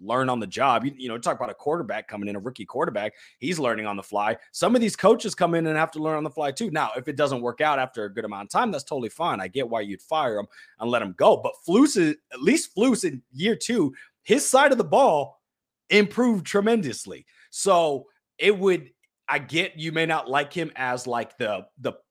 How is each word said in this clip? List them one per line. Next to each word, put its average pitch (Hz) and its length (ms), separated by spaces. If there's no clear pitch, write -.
learn 120 280
on 123 120
the 104 60
job. 117 380
You, 139 120
you 127 120
know, 117 100
talk 139 180
about 117 140
a 98 40
quarterback 127 540
coming 104 200
in, 101 80
a 101 40
rookie 113 240
quarterback, 113 500
he's 165 220
learning 110 260
on 101 100
the 98 80
fly. 104 320
Some 196 240
of 254 60
these 220 140
coaches 220 400
come 170 200
in 165 120
and 156 100
have 160 160
to 156 80
learn 156 160
on 151 80
the 156 60
fly 143 220
too. 208 180
Now, 147 260
if 127 120
it 143 80
doesn't 135 240
work 120 200
out 151 200
after 120 240
a 101 80
good 107 120
amount 101 200
of 101 60
time, 226 200
that's 147 140
totally 127 240
fine. 147 320
I 95 80
get 123 200
why 113 120
you'd 101 220
fire 139 360
him 101 80
and 117 100
let 120 120
him 98 140
go. 175 200
But - 160
Flus 240 300
is, 160 200
at 131 100
least 254 340
Flus 233 280
in 135 180
year 185 240
two, 220 380
his 262 260
side 277 240
of 247 60
the 240 60
ball 165 560
improved 208 560
tremendously. 196 800
So 165 560
it 196 180
would, 180 340
I 143 100
get 156 400
you 160 140
may 160 120
not 160 240
like 143 240
him 165 240
as, 127 300
like, 120 320
the, 104 280
the, 123 160